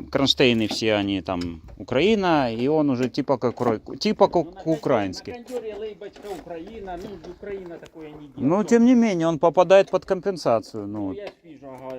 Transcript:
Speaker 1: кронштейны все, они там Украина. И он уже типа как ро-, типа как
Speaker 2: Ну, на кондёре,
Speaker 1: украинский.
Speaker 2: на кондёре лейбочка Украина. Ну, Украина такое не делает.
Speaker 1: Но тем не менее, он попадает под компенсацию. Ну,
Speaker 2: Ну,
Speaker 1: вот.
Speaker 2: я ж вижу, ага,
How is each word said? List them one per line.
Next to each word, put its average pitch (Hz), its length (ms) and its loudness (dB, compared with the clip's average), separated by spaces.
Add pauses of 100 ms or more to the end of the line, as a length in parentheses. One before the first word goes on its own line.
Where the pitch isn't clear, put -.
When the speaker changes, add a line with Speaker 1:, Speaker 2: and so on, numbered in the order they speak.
(120)
Speaker 1:
кронштейны 123 560 4
все, 110 320 0
они 98 220 0
там 87 400 -4 (160)
Украина. 156 720 2
И 117 160 -2
он 151 220 2
уже 123 200 0
типа 135 280 -2
как 117 240 -2
ро-, 117 360 -2
типа 208 300 4
как 160 180 0
Speaker 2:
Ну, 170 60 -14
на - 100 -18
кондёре, 160 160 -2
Speaker 1:
украинский. 107 560 -2
Speaker 2:
на 240 100 -14
кондёре 220 360 -10
лейбочка 208 480 -14 (140)
Украина. 180 600 -12
Ну, 180 360 -16
Украина 196 380 -12
такое - 320 -18
не 151 180 -18
делает. 135 100 -18
Speaker 1:
Но 175 260 0
тем 233 220 4
не 254 100 6
менее, 202 320 2
он 165 120 0
попадает 185 520 6
под 180 140 -2
компенсацию. 143 840 -2
Ну, 107 120 -8
Speaker 2:
Ну, 104 80 -4
Speaker 1:
вот. 92 100 -6
Speaker 2:
я 104 100 -12
ж - 40 -12 (120)
вижу, 139 240 -20
ага, 131 320 -12